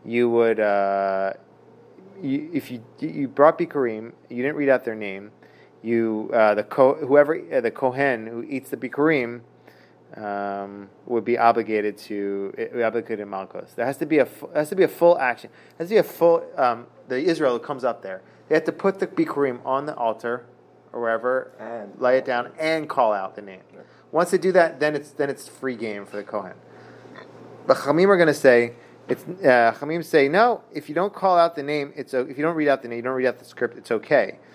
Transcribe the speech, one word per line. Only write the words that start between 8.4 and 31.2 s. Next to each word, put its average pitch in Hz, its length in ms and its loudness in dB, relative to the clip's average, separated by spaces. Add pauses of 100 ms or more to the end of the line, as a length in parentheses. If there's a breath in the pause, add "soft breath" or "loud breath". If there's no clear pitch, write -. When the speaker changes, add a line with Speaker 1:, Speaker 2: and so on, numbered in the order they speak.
Speaker 1:
eats 135 280 -8
the 127 60 -6
Bikurim, 123 640 -2 (760 soft breath)
um, 101 760 -8 (160)
would 113 200 -2
be 120 120 0
obligated 110 600 2
to, 101 600 -6
uh, 113 180 -6
be 120 80 0
obligated 113 360 -2
to 104 60 -8
Malkos. 95 500 -12
There 117 100 -2
has 135 120 -4
to 165 80 -4
be 151 140 2
a 127 60 4
fu-, - 280 -16
has 151 160 -2
to 202 60 -6
be 185 80 4
a 156 40 4
full 170 320 4
action. 123 300 -2 (280 soft breath)
There 165 80 -8
has 175 40 -14
to 220 60 0
be 208 40 8
a 165 40 4
full, 170 400 2 (120)
um, 120 320 0 (220)
the 127 80 -2
Israel 156 360 2
who 117 60 -2
comes 131 240 -10
up 120 200 -2
there, 95 180 -12 (260 soft breath)
they 156 80 2
have 160 100 2
to 165 60 -4
put 190 280 -2
the 180 80 -2
Bikurim 143 580 -2
on 135 200 -2
the 151 100 -10
altar 117 500 -4 (480)
or 120 80 -8
wherever, 117 580 -2
Speaker 2:
And 110 420 -14
Speaker 1:
lay 127 160 4
it 131 80 0
down, 120 320 -4
and 156 320 -2
call 117 220 2
out 95 240 -4
the 104 60 -14
name. 95 180 -18 (140)
Speaker 2:
Yeah. - 80 -20 (300 soft breath)
Speaker 1:
Once 170 200 0
they 190 60 2
do 180 160 2
that, 165 260 4
then 151 160 0
it's, 147 160 -8
then 139 180 -4
it's 135 180 -10
free 131 280 -8
game 107 300 -8
for - 100 -16
the 104 80 -8
Kohen. 98 300 -8 (1120 loud breath)
But 131 100 4
Chamim 160 300 2
are 196 100 4
gonna 160 160 4
say, 120 400 6 (360 loud breath)
it's, 131 140 -4
uh, 127 540 4
Chamim 156 280 -6
say, 139 240 4
no, 214 320 2 (120)
if - 140 -10
you 151 80 -8
don't 190 180 -2
call 185 240 2